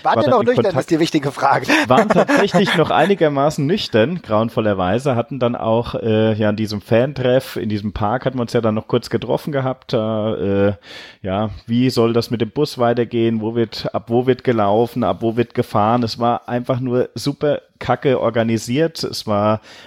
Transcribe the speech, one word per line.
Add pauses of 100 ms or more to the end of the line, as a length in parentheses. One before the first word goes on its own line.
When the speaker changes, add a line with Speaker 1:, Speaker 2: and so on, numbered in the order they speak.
Speaker 1:
Wart
Speaker 2:
war
Speaker 1:
ihr
Speaker 2:
dann
Speaker 1:
noch
Speaker 2:
in
Speaker 1:
nüchtern,
Speaker 2:
Kontakt
Speaker 1:
ist
die
wichtige
Frage.
<laughs>
Speaker 2:
Waren
tatsächlich
noch
einigermaßen
nüchtern,
grauenvollerweise,
hatten
dann
auch,
äh,
ja,
an
diesem
Fan-Treff,
in
diesem
Park
hatten
wir
uns
ja
dann
noch
kurz
getroffen
gehabt,
da,
äh, (480)
ja, (160)
wie
soll
das
mit
dem
Bus
weitergehen,
wo
wird,
ab
wo
wird
gelaufen,
ab
wo
wird
gefahren,
es
war
einfach
nur
super (180)
kacke
organisiert,
es
war (260)